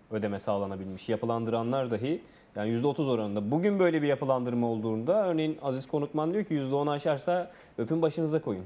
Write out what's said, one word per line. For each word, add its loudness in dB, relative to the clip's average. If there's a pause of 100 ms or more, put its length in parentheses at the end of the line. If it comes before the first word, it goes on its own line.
(100)
ödeme -2
sağlanabilmiş. -4
Yapılandıranlar 0
dahi -2 (340)
yani -2
yüzde 0
otuz 0
oranında. 0
Bugün 2
böyle 4
bir 2
yapılandırma 2
olduğunda 0
örneğin 0
Aziz -2
Konukman -2
diyor 0
ki -2
yüzde 0
onu 2
aşarsa 0 (280)
öpün 0
başınıza 0
koyun. -4